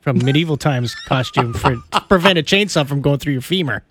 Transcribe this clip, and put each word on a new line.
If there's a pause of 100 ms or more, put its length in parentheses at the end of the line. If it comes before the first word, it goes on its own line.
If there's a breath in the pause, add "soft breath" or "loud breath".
from
medieval
times (100)
costume
for,
to
prevent
a
chainsaw
from
going
through
your
femur.